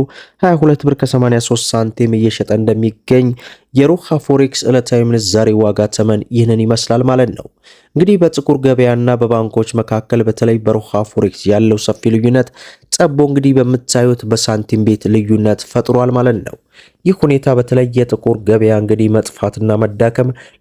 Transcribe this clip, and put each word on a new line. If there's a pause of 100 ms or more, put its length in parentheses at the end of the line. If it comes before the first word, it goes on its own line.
(400)
ሃያ
ሁለት
ብር
ከሰማንያ
ሦስት
ሳንቲም
እየሸጠ
እንደሚገኝ (460)
የሮሃ
ፎሬክስ
ዕለታዊ
ምንዛሬ
ዋጋ
ተመን
ይህንን
ይመስላል
ማለት
ነው። (420)
እንግዲህ
በጥቁር
ገበያና
በባንኮች
መካከል
በተለይ
በሮሃ
ፎሬክስ
ያለው
ሰፊ
ልዩነት (440)
ጠቦ
እንግዲህ
በምታዩት
በሳንቲም
ቤት
ልዩነት
ፈጥሯል
ማለት
ነው። (480)
ይህ
ሁኔታ
በተለይ
የጥቁር
ገበያ
እንግዲህ
መጥፋትና
መዳከም (300)